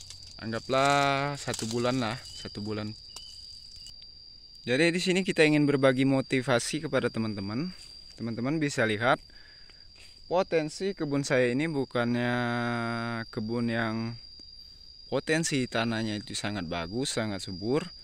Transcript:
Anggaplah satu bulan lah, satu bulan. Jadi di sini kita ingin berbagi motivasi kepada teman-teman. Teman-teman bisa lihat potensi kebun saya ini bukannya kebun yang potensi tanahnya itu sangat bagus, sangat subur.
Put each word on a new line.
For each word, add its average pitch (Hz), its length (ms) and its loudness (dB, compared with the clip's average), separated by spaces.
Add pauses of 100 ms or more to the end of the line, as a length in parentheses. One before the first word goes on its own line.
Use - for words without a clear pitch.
(420)
Anggaplah 139 960 2
satu 117 320 -4
bulan 123 320 0
lah, 113 160 -2
satu - 460 -12
bulan. 107 340 -4 (1700)
Jadi 139 240 4
di 170 80 2
sini 185 240 2
kita 170 240 4
ingin 147 240 6
berbagi 135 400 4
motivasi 135 800 2
kepada 123 240 2
teman-teman. 110 560 -4 (480)
Teman-teman 117 400 -2
bisa 143 320 0
lihat 120 320 4 (1040)
potensi 175 720 0
kebun 143 240 0
saya 127 320 4
ini 151 160 0
bukannya 120 640 0 (960)
kebun 117 400 -2
yang 113 480 -2 (880)
potensi 143 640 0
tanahnya 113 480 0
itu - 160 -8
sangat 101 320 -4
bagus, 87 480 -4
sangat 107 320 -4
subur. 110 400 -2 (180)